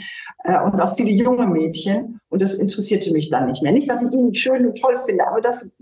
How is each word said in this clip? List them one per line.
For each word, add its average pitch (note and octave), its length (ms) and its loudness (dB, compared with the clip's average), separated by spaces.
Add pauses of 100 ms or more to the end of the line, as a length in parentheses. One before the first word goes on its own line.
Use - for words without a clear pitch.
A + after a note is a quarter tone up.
(440)
äh, - 160 2
und G3 220 0
auch - 140 0
viele A3 160 0
junge A#3+ 340 4
Mädchen. E3+ 760 -2 (100)
Und F#3+ 120 0
das G3 140 0
interessierte G3 580 0
mich D3+ 160 0
dann B2+ 160 0
nicht B2 160 -4
mehr. C#3+ 100 2
Nicht, C#4 180 2
dass A#3+ 120 0
ich B3 80 0
die B3+ 80 0
nicht A#3 240 2
schön B3+ 240 2
und G#3+ 140 -2
toll B3+ 180 2
finde, - 300 0
aber A3 120 0
das, A#3+ 320 -2 (100)